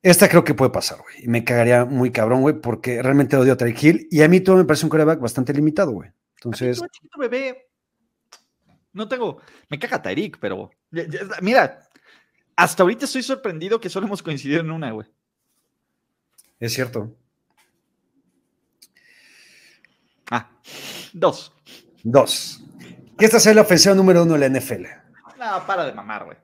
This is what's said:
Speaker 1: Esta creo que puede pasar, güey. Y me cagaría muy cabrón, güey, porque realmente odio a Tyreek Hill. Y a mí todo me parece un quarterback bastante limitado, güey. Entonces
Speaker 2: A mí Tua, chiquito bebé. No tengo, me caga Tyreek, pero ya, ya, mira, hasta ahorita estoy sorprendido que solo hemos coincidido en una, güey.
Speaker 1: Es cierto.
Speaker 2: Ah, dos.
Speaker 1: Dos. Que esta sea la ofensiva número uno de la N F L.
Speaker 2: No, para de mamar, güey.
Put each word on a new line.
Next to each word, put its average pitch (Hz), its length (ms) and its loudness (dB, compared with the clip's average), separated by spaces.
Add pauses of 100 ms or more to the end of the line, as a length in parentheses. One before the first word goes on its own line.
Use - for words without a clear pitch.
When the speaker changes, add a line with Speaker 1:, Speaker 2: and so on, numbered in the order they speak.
Speaker 1:
Esta 185 280 6
creo 170 160 4
que 147 80 -2
puede 123 180 0
pasar, - 300 -8
güey. - 240 -20
Y - 20 -6
me 117 160 -2
cagaría 120 400 4
muy 127 300 -2
cabrón, 117 260 0
güey, 147 220 0
porque 120 420 -6
realmente 135 320 2
odio 131 160 6
a 123 60 2
Tyreek 120 260 -4
Hill. 165 260 4
Y 151 120 2
a 156 80 8
mí 185 100 6
todo 185 160 4
me 185 80 6
parece 147 220 0
un 147 40 -2
quarterback 156 300 2
bastante 120 320 -4
limitado, 151 400 0
güey. 92 200 -12 (260)
Entonces 123 420 -6
Speaker 2:
A - 40 -10
mí 349 40 -14
Tua, - 60 -18
chiquito - 260 -20
bebé. 254 480 -8 (1300)
No 214 160 -12
tengo, 240 320 -6 (260)
me 147 100 -10
caga 190 240 -8
Tyreek, 143 380 -8
pero 98 320 -10 (200)
ya, 165 180 -10
ya, 175 100 -12 (220)
mira, 202 480 0 (680)
hasta 175 280 2
ahorita 233 200 0
estoy 262 200 -6
sorprendido 226 580 -6
que 185 80 -10
solo 190 180 -8
hemos 196 160 -10
coincidido 143 380 -4
en 160 100 -8
una, 156 200 -10
güey. 107 160 -14 (1500)
Speaker 1:
Es 117 160 -8
cierto. 120 400 -8 (3250)
Speaker 2:
Ah, 117 180 -8 (640)
dos. - 400 -4 (500)
Speaker 1:
Dos. - 600 0 (540)
Que 208 80 4
esta 220 140 4
sea 208 140 6
la 214 80 8
ofensiva 196 320 4
número 185 300 4
uno 165 100 2
de 147 60 2
la 135 80 2
N 131 100 -2
F 123 180 -8
L. 90 140 -14 (480)
Speaker 2:
No, 208 300 -8
para 180 180 -4
de 120 80 -10
mamar, 101 320 -14
güey. 82 180 -20